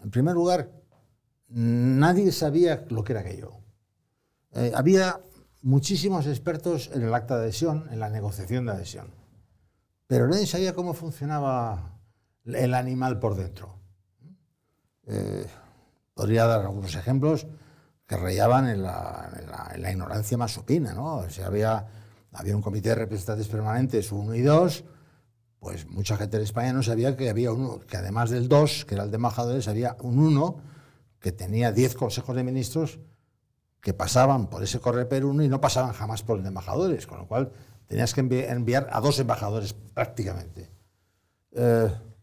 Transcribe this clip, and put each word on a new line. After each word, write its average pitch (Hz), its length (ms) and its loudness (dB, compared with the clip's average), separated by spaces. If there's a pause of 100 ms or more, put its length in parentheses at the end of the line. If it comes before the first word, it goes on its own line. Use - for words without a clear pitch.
En 104 80 -8
primer 135 240 2
lugar, 175 340 2 (800)
nadie 131 840 4
sabía 160 560 2
lo 110 160 -2
que - 80 -4
era 110 80 -2
aquello. 92 320 -10 (1000)
Eh, 120 200 0
había 185 460 4 (400)
muchísimos 147 680 2
expertos 156 680 -4
en 135 100 -2
el 113 120 0
acta 120 220 0
de 117 60 0
adhesión, 151 500 -2
en 110 80 -6
la 107 100 -4
negociación 107 560 -4
de 110 60 -2
adhesión, 92 340 -10 (1000)
pero 123 180 4
nadie 185 200 2
sabía 180 280 0
cómo 180 180 -4
funcionaba 139 1080 -4 (460)
el 127 300 2
animal 127 460 0
por 104 160 0
dentro. 92 400 -8 (1300)
Eh, 101 400 -4 (680)
podría 113 320 4
dar 113 160 4
algunos 95 320 -6
ejemplos 135 520 0 (600)
que 104 100 -4
rayaban 107 520 4
en 101 140 -2
la, 50 480 -8 (100)
en 80 100 -16
la, - 240 -12
en 85 80 -10
la 92 80 -2
ignorancia 104 460 -4
más 117 160 -2
supina, 139 400 0
¿no? 131 260 -6
O 90 120 -8
sea, 92 160 -10
había, 107 400 0 (460)
había - 240 -4
un 101 60 0
comité 104 280 -2
de 113 60 2
representantes 107 520 -4
permanentes, 107 640 -2
uno 104 220 -4
y 117 80 0
dos, 156 420 4 (760)
pues 87 300 -12
mucha 98 280 -2
gente 104 200 -2
en 107 60 0
España 117 300 -2
no 131 100 0
sabía 117 340 0
que 131 140 -2
había 113 220 0
uno, 127 280 -4
que - 160 -10
además 104 340 -2
del 123 180 0
dos, 147 360 4
que - 100 -6
era 101 100 0
el 104 60 -4
de 110 60 -2
embajadores, 120 520 -2
había 117 340 -2
un 123 160 2
uno 156 380 4 (640)
que 92 120 -2
tenía 110 400 0
diez 120 220 2
consejos 123 420 -2
de 127 60 0
ministros 131 560 -2 (840)
que 101 140 -2
pasaban 127 540 4
por 104 140 -8
ese 101 180 -2
Coreper 123 440 0
uno 139 180 2
y 143 60 6
no 135 120 2
pasaban 127 320 2
jamás 107 300 -6
por 110 140 0
el 95 60 -2
de 95 60 -6
embajadores, 101 580 -2
con 87 120 -14
lo 90 80 -14
cual 131 240 -2 (360)
tenías 110 260 0
que 135 100 0
envi-, 127 260 0
enviar 123 440 0
a 110 80 0
dos 135 180 2
embajadores 107 540 -2
prácticamente. 92 960 -8 (840)
Eh, 117 400 4 (300)